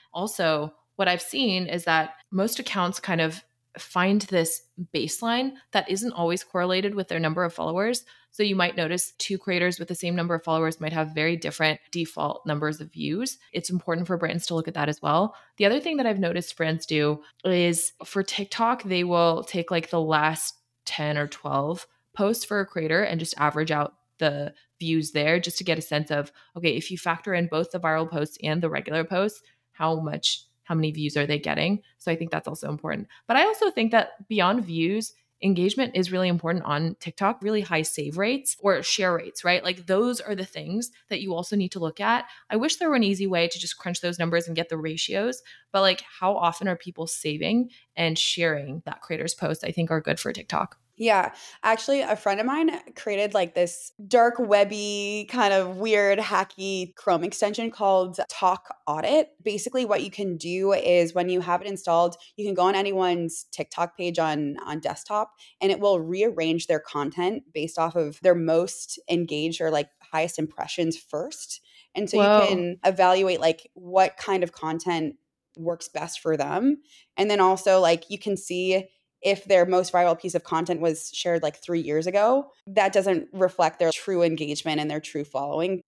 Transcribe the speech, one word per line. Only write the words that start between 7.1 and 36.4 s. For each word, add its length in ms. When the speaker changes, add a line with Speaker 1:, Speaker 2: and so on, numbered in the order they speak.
Speaker 1:
number 220
of 120
followers. 500
So 100
you 120
might 220
notice 360
two 260
creators 400
with 100
the 60
same 200
number 200
of 100
followers 340
might 140
have 220
very 220
different 440
default 540
numbers 380
of 100
views. 460
It's 180
important 380
for 100
brands 300
to 60
look 140
at 60
that 160
as 100
well. 340
The 80
other 160
thing 160
that 100
I've 120
noticed 380
brands 280
do 380
is 480
for 180
TikTok, 600
they 200
will 400
take, 280
like, 180
the 140
last 540
ten 320
or 120
twelve 580
posts 300
for 160
a 60
creator 360
and 160
just 200
average 320
out 240
the 340
views 340
there 280
just 180
to 60
get 140
a 40
sense 280
of, 200
okay, 200
if 140
you 80
factor 340
in 140
both 240
the 100
viral 300
posts 320
and 200
the 60
regular 360
posts, 380
how 260
much, 440
how 140
many 160
views 240
are 100
they 120
getting? 440
So 140
I 40
think 140
that's 160
also 220
important. 400
But 100
I 60
also 300
think 180
that 380
beyond 360
views, 500
engagement 540
is 160
really 160
important 380